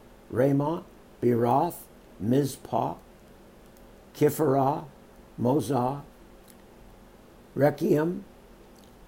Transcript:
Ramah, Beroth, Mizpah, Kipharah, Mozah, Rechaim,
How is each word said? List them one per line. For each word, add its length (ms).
Ramah, 540
Beroth, 540
Mizpah, 760
Kipharah, 720
Mozah, 680
Rechaim, 640